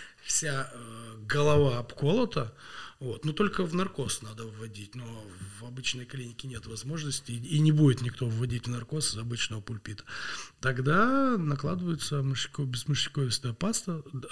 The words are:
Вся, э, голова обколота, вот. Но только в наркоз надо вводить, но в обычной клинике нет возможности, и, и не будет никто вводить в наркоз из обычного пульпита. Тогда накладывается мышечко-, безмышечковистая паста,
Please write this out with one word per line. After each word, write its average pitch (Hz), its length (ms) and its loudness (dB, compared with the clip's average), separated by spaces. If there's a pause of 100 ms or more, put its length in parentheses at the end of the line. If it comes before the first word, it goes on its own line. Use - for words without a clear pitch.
(260)
Вся, 139 480 0
э, 113 420 -14 (100)
голова 147 540 6
обколота, 147 720 2 (480)
вот. 127 260 -4
Но 156 80 0
только 196 320 2
в 160 100 -4
наркоз 180 460 -2
надо 110 240 -10
вводить, 107 500 -12
но 113 300 -12 (340)
в 113 60 -12
обычной 123 400 -4
клинике 123 420 -10
нет 120 200 -10
возможности, 135 680 -6
и, 120 240 -2
и - 20 6
не 156 140 8
будет 147 280 8
никто 123 280 -2
вводить 120 380 -2
в - 20 -2
наркоз 120 440 -4
из 104 40 -8
обычного 113 440 -4
пульпита. 107 420 -8 (580)
Тогда 208 760 4
накладывается 156 840 0
мышечко-, 135 440 -2
безмышечковистая 123 880 0
паста, 175 480 -2 (300)